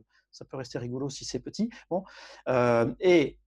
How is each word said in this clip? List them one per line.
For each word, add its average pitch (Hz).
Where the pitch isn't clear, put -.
ça -
peut -
rester 131
rigolo 127
si -
c'est -
petit. 214
Bon, 190
euh, 120
et 175